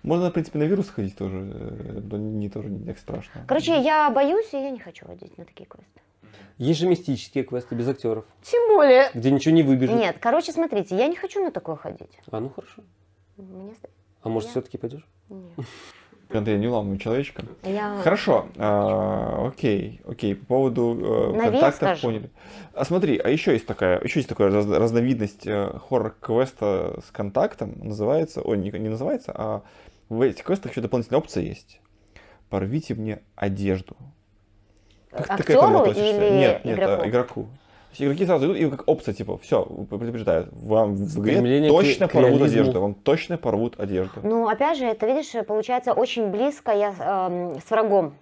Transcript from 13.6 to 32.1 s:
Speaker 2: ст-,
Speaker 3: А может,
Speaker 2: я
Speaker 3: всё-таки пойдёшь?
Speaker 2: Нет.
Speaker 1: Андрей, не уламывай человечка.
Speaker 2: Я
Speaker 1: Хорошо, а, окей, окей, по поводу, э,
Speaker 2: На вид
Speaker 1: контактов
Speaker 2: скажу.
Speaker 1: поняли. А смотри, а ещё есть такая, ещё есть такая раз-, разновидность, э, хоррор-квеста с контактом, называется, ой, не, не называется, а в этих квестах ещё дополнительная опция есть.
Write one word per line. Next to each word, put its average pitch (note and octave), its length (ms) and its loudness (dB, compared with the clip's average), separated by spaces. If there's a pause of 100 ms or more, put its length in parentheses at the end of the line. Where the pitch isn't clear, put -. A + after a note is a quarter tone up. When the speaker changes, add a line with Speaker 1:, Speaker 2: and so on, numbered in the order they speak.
Speaker 2:
ст-, - 160 -20 (320)
Speaker 3:
А - 60 -8
может, A2 200 -4
Speaker 2:
я - 40 -14
Speaker 3:
всё-таки - 260 -8
пойдёшь? C3+ 260 -12 (240)
Speaker 2:
Нет. F3 380 -16 (640)
Speaker 1:
Андрей, G#2+ 280 -2
не G#2+ 100 0
уламывай G#2 300 -2
человечка. A#2+ 440 -4 (220)
Speaker 2:
Я G#3 400 -6
Speaker 1:
Хорошо, F3 420 2 (120)
а, G#2 920 0
окей, A2 580 -4
окей, G#2+ 300 -4
по - 100 -18
поводу, A#2+ 540 2
э, A2 360 0
Speaker 2:
На A3+ 120 0
вид A#3+ 120 2
Speaker 1:
контактов - 280 2
Speaker 2:
скажу. E3+ 180 -2
Speaker 1:
поняли. A2+ 240 -4 (440)
А - 100 -2
смотри, E3+ 340 2
а - 100 0
ещё D#3 240 2
есть A2+ 140 0
такая, F#2 380 2
ещё - 160 0
есть - 80 -4
такая G2+ 240 2
раз-, G#2 180 2
разновидность, A2+ 760 0
э, G2+ 320 -2 (100)
хоррор-квеста A2 1160 -2
с - 40 -20
контактом, A2 720 -4
называется, A2+ 580 -2
ой, - 180 -2
не, G2 120 -4
не G2+ 180 -6
называется, C3 460 -6
а G#2+ 280 -6 (460)
в A2+ 120 -4
этих B2 240 0
квестах - 280 -4
ещё - 100 -6
дополнительная A#2+ 380 -2
опция D#3+ 240 -6
есть. - 360 -14 (680)